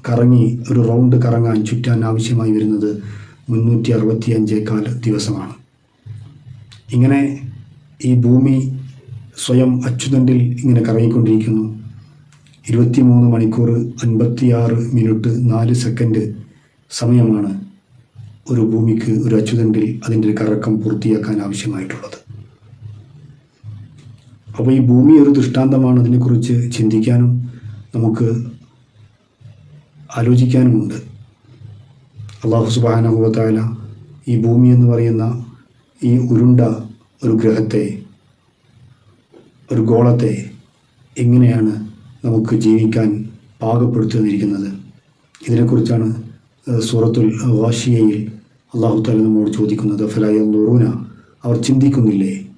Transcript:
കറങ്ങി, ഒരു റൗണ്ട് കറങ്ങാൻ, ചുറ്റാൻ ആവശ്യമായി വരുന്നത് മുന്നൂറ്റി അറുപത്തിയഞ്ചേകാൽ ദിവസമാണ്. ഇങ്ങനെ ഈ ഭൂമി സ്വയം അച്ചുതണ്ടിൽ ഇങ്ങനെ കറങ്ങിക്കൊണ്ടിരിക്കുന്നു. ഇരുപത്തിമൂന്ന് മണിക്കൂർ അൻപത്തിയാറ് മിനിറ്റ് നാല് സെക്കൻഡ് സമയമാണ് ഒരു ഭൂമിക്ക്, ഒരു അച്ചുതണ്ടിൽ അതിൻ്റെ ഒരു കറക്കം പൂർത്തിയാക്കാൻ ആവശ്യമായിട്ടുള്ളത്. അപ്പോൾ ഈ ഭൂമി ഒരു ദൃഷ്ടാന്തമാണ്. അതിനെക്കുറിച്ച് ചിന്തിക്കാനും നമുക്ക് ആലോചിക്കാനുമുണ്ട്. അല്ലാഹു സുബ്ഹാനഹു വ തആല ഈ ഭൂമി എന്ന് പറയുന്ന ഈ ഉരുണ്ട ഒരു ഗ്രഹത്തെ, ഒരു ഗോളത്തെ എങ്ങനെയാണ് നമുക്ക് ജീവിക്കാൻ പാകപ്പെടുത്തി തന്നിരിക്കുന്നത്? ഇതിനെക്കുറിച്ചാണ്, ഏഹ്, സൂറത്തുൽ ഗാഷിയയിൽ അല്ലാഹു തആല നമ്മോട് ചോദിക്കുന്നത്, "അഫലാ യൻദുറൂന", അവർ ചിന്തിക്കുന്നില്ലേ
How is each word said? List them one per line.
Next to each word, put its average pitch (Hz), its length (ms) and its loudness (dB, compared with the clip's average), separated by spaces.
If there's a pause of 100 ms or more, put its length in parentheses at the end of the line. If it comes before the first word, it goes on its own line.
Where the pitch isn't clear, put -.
കറങ്ങി, 123 500 2 (120)
ഒരു 120 80 2
റൗണ്ട് 123 360 2
കറങ്ങാൻ, 117 500 0
ചുറ്റാൻ 117 400 -2
ആവശ്യമായി 113 460 -2
വരുന്നത് 107 380 0 (600)
മുന്നൂറ്റി 117 420 0
അറുപത്തിയഞ്ചേകാൽ 107 920 -2 (160)
ദിവസമാണ്. 104 540 -4 (1400)
ഇങ്ങനെ 131 280 2 (840)
ഈ 127 80 2
ഭൂമി 127 420 4 (840)
സ്വയം 127 480 0
അച്ചുതണ്ടിൽ 127 540 0 (160)
ഇങ്ങനെ 123 260 2
കറങ്ങിക്കൊണ്ടിരിക്കുന്നു. 110 840 0 (1000)
ഇരുപത്തിമൂന്ന് 120 680 4
മണിക്കൂർ 113 380 0 (340)
അൻപത്തിയാറ് 117 760 0 (160)
മിനിറ്റ് 110 580 0
നാല് 117 220 0
സെക്കൻഡ് 110 480 -2 (720)
സമയമാണ് 110 600 2 (1000)
ഒരു 120 120 0
ഭൂമിക്ക്, 110 500 0
ഒരു 110 240 0
അച്ചുതണ്ടിൽ 107 680 0
അതിൻ്റെ 110 260 -2
ഒരു 104 80 0
കറക്കം 107 460 -2
പൂർത്തിയാക്കാൻ 107 600 -2
ആവശ്യമായിട്ടുള്ളത്. 98 760 -10 (2250)
അപ്പോൾ 123 260 0
ഈ 135 60 4
ഭൂമി 127 400 6
ഒരു 143 100 6
ദൃഷ്ടാന്തമാണ്. 131 680 2
അതിനെക്കുറിച്ച് 120 720 0
ചിന്തിക്കാനും 117 600 2 (640)
നമുക്ക് 113 320 0 (1900)
ആലോചിക്കാനുമുണ്ട്. 123 800 2 (1500)
അല്ലാഹു 113 260 0
സുബ്ഹാനഹു 113 460 0
വ 113 160 0
തആല 110 280 0 (680)
ഈ 117 140 0
ഭൂമി 120 260 4
എന്ന് 123 200 6
പറയുന്ന 113 580 0 (560)
ഈ 120 160 2 (100)
ഉരുണ്ട 120 340 4 (600)
ഒരു 113 100 -2
ഗ്രഹത്തെ, 110 520 0 (1900)
ഒരു 120 120 -2
ഗോളത്തെ 117 500 2 (840)
എങ്ങനെയാണ് 120 560 2 (480)
നമുക്ക് 113 340 -2
ജീവിക്കാൻ 110 540 2 (520)
പാകപ്പെടുത്തി 117 560 0
തന്നിരിക്കുന്നത്? 101 520 -2 (720)
ഇതിനെക്കുറിച്ചാണ്, 117 640 0 (600)
ഏഹ്, 117 120 -2
സൂറത്തുൽ 113 480 0 (240)
ഗാഷിയയിൽ 110 680 0 (540)
അല്ലാഹു 110 280 0
തആല 110 160 0
നമ്മോട് 107 340 2
ചോദിക്കുന്നത്, 104 520 -2
"അഫലാ 107 260 -2
യൻദുറൂന", 107 540 2 (600)
അവർ 120 200 -2
ചിന്തിക്കുന്നില്ലേ 120 720 2 (240)